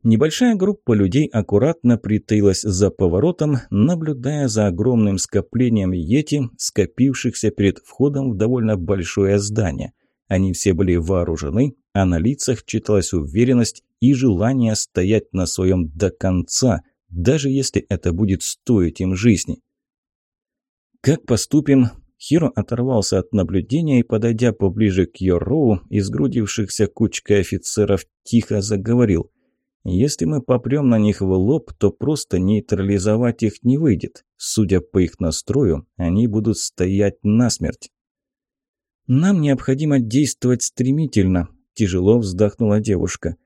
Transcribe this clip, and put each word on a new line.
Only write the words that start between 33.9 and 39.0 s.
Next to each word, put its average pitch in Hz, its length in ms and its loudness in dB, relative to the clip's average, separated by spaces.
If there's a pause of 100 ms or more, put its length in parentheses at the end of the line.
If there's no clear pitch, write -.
Судя 95 420 0
по - 200 -2
их 87 200 -2
настрою, 82 640 -2 (120)
они 90 300 0
будут 107 300 -2
стоять 98 640 -2
насмерть". 107 680 0 (1160)